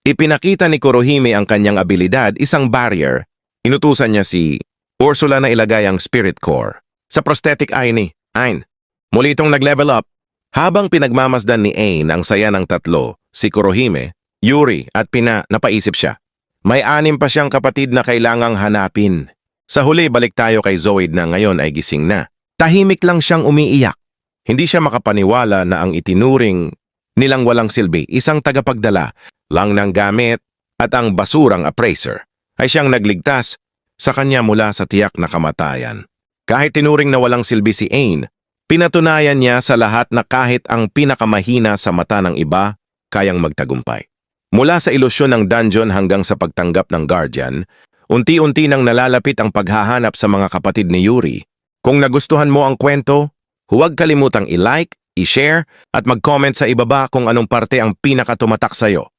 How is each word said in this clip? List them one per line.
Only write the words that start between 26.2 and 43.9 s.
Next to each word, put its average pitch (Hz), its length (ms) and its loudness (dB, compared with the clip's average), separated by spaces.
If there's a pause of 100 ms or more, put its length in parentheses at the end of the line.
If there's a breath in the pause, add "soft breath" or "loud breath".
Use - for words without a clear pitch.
nilang 131 240 2
walang 117 240 2
silbi, 87 400 -2
isang 147 320 -2
tagapagdala 113 720 -2 (400 loud breath)
lang 101 240 0
ng 101 160 0
gamit 107 480 0 (400)
at 120 160 -2
ang 117 160 0
basurang 101 560 2
appraiser, 78 560 -4 (320)
ay 127 160 -2
siyang 151 160 2
nagligtas 120 720 -2 (400)
sa - 160 0
kanya 135 240 0
mula 107 320 2
sa 98 160 -6
tiyak 101 320 0
na 85 80 -2
kamatayan. 78 800 -6 (400)
Kahit 139 320 0
tinuring 147 320 2
na 131 80 2
walang 123 240 0
silbi 110 320 0
si - 160 -4
Ain, 104 320 0 (480)
pinatunayan 160 640 2
niya 123 240 2
sa 127 160 0
lahat 117 400 0
na 117 80 0
kahit 123 480 -2
ang 113 160 -2
pinakamahina 113 880 0
sa 98 160 -4
mata 90 320 0
ng 87 160 -2
iba, 92 400 -2 (320)
kayang 95 320 0
magtagumpay. 64 640 -6 (460)